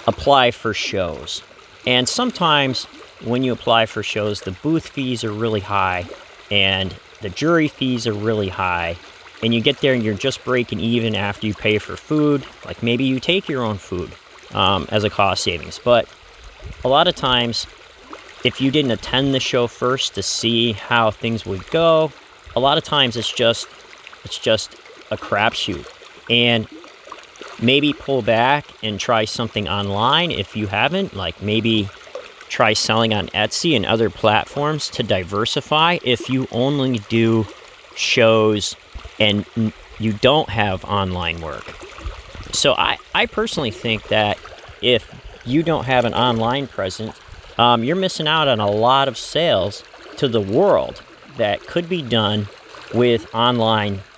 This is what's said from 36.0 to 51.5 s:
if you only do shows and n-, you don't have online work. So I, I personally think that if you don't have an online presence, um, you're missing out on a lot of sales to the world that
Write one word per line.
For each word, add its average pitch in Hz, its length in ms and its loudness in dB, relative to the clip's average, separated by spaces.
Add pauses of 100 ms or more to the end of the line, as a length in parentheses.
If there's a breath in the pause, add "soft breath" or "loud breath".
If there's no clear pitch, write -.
if 123 260 0
you 131 220 0
only 131 460 0 (120)
do 113 360 4 (500)
shows 110 800 4 (440)
and 104 260 2 (100)
n-, 110 160 2 (280)
you 110 140 0
don't 135 360 4
have 104 360 -2
online 90 560 -2
work. 71 340 -10 (760)
So - 220 2
I, - 240 0 (160)
I 214 140 0
personally 175 440 -2
think 110 360 -4
that 107 300 2 (440)
if 120 280 2 (360)
you 139 180 2
don't 156 220 0
have 123 200 4
an 113 80 -2
online 120 540 0
presence, 101 520 -8 (380)
um, 117 260 4
you're 143 120 0
missing 185 320 -2
out 156 200 2
on 120 120 2
a 104 100 2
lot 123 380 4
of 117 100 -6
sales 110 640 0 (340)
to 143 100 2
the 113 140 0
world 104 600 2 (360)
that 104 300 0